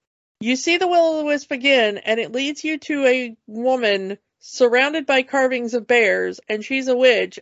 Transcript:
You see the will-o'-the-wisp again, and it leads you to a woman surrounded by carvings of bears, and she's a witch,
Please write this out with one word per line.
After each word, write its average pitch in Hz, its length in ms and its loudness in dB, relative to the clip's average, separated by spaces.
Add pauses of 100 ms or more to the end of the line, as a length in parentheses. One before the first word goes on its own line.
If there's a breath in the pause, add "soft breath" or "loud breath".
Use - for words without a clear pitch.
(400)
You 233 160 -2
see 339 220 0
the 359 100 0
will-o'-the-wisp 311 640 0
again, 247 460 2
and 226 220 -2
it 175 120 -6
leads 277 320 -6
you 311 160 -4
to 285 260 -2
a 247 320 0 (100)
woman 214 680 -2 (220)
surrounded 262 680 0
by 262 180 2
carvings 254 500 -2
of 226 140 -4
bears, 185 600 2
and 214 180 -6
she's 269 220 -4
a 254 80 0
witch, 226 460 2